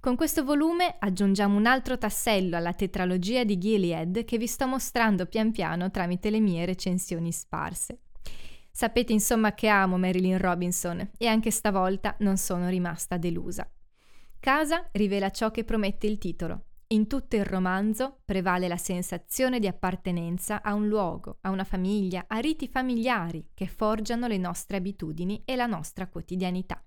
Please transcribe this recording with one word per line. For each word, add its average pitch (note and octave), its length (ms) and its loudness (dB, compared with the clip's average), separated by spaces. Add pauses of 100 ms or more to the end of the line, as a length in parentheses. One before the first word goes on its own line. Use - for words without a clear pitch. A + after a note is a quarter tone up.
Con B3+ 100 4
questo D#4 280 2
volume D#4+ 560 2
aggiungiamo G3+ 580 4
un G#3 80 4
altro B3+ 320 2
tassello F#3+ 600 0
alla E3+ 160 0
tetralogia F#3 720 0
di G3+ 140 2
Gilead F3+ 640 2
che A#3 140 -2
vi A3+ 80 -2
sto C4 220 -2
mostrando A3 580 2
pian A3 240 0
piano F3 400 -2
tramite F3+ 400 -2
le G#3+ 100 2
mie F3 240 4
recensioni F3+ 680 -2
sparse. - 680 -8 (680)
Sapete A#3 440 2
insomma G#3+ 420 4
che A3+ 120 0
amo F#3+ 300 6
Marilynne F#3 400 2
Robinson F3+ 800 0
e - 80 -2
anche A3 240 4
stavolta F#3+ 720 0
non F#3+ 180 4
sono F3+ 320 0
rimasta F3 480 -2
delusa. - 500 -2 (720)
Casa D4+ 520 2
rivela G3 400 2
ciò A3 180 0
che A3 140 -2
promette G#3 420 0
il G#3+ 140 2
titolo. - 460 -4 (240)
In G#3+ 180 4
tutto - 280 -2
il G3+ 100 2
romanzo G3+ 800 0
prevale F#3 420 2
la F3 100 -2
sensazione G3 800 -2
di G#3+ 80 2
appartenenza F3+ 960 -2
a F#3+ 140 -2
un G#3 120 0
luogo, F#3+ 540 -2
a F#3+ 80 -4
una F#3+ 140 -2
famiglia, F#3 640 -2
a A3 100 -2
riti C#4+ 300 -2
familiari A3+ 880 -2
che F#3+ 100 -4
forgiano A3 640 0
le G#3+ 100 0
nostre F3+ 400 -4
abitudini F3+ 680 -4
e C4 100 -4
la B3 100 0
nostra F#3 400 -6
quotidianità. F#3 800 -4